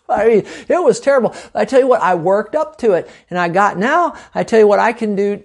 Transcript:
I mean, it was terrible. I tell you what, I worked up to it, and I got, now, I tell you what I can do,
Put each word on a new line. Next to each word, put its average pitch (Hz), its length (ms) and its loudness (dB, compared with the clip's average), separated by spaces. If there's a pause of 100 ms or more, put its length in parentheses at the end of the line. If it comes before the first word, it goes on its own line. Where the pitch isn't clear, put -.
I 220 180 0
mean, 226 200 2 (220)
it 330 140 0
was 254 180 2
terrible. 262 340 0 (200)
I 214 100 -2
tell 254 160 2
you 269 60 2
what, 254 160 2
I 175 120 0
worked 196 400 -2
up 302 240 -4
to 226 140 0
it, 165 160 -2 (220)
and 180 80 -6
I 175 100 -2
got, 185 300 0
now, 285 360 0 (200)
I 180 100 -2
tell 226 140 0
you 214 80 6
what 202 120 4
I 208 140 0
can 214 240 -4
do, 202 280 -2